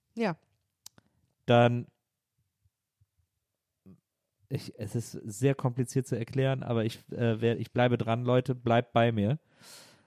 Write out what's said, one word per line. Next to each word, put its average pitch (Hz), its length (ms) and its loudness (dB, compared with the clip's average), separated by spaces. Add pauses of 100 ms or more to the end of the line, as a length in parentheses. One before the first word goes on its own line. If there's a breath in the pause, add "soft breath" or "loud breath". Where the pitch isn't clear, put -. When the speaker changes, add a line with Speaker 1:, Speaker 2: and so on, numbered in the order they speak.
(160)
Speaker 1:
Ja. 214 220 -4 (1080)
Speaker 2:
Dann, 120 400 4 (2500)
ich, - 280 -10
es 104 180 -8
ist 117 160 -6
sehr 131 440 -2
kompliziert 127 520 -2
zu 127 100 -4
erklären, 131 460 -2
aber 117 220 0
ich, 113 120 -6 (140)
äh, 113 300 0
wer-, 117 180 2
ich 113 120 -8
bleibe 120 260 2
dran, 117 280 -2
Leute, 127 300 2
bleibt 120 380 0
bei 117 180 4
mir. 110 280 0 (680 loud breath)